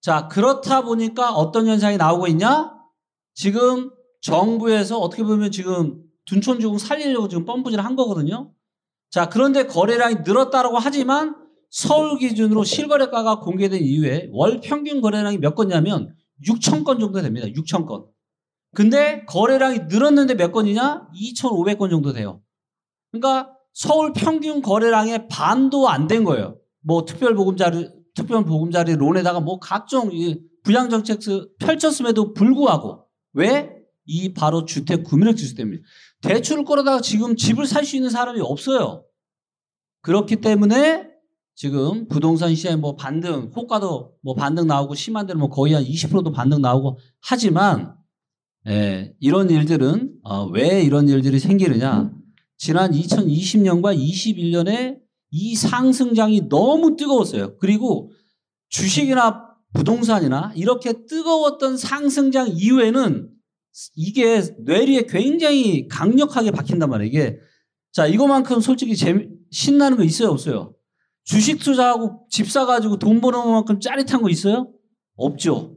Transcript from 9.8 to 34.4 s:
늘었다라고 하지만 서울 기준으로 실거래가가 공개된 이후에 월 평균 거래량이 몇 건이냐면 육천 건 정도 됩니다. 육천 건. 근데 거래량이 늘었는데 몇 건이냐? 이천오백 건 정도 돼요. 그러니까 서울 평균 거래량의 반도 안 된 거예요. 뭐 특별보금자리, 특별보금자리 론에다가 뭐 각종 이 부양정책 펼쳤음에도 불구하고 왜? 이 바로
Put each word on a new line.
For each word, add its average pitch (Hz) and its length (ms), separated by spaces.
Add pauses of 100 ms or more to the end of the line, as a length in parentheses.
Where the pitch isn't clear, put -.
늘었다라고 247 520
하지만 285 560 (360)
서울 302 480
기준으로 220 460
실거래가가 247 760
공개된 190 420
이후에 143 500
월 202 280
평균 294 400
거래량이 208 380
몇 151 160
건이냐면 185 600 (320)
육천 285 380
건 269 140
정도 196 240
됩니다. 120 260
육천 156 380
건. 107 200 (680)
근데 285 520
거래량이 254 640
늘었는데 269 460
몇 247 180
건이냐? 226 640
이천오백 208 640
건 196 120
정도 147 220
돼요. 104 300 (680)
그러니까 262 420 (200)
서울 302 400
평균 302 500
거래량의 226 680
반도 262 600
안 156 200
된 226 160
거예요. 117 320 (260)
뭐 160 220
특별보금자리, 185 840 (260)
특별보금자리 170 840
론에다가 175 440
뭐 175 200
각종 220 520
이 165 280 (240)
부양정책 220 560 (380)
펼쳤음에도 269 760
불구하고 247 720 (280)
왜? 233 380 (360)
이 185 280
바로 160 300